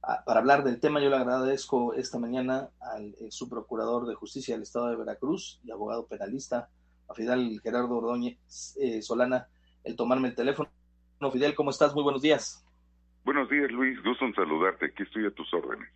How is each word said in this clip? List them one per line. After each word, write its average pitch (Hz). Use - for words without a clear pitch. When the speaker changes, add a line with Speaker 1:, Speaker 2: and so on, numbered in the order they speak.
Speaker 1:
Ah, -
para 117
hablar 139
del 120
tema, 147
yo 139
le 135
agradezco 127
esta 123
mañana 127
al, 107
eh, 110
subprocurador 120
de 113
Justicia 127
del 110
Estado 120
de 117
Veracruz 117
y 113
abogado 110
penalista, 120
a -
Fidel 117
Gerardo 120
Ordóñez, 120
eh, 113
Solana, 123
el 113
tomarme 127
el 123
teléfono. 131
Fidel, 143
¿cómo 143
estás? 143
Muy 147
buenos 139
días. -
Speaker 2:
Buenos 135
días, 139
Luis. 123
Gusto 120
en 110
saludarte. 85
Aquí 98
estoy 107
a 98
tus -
órdenes. 64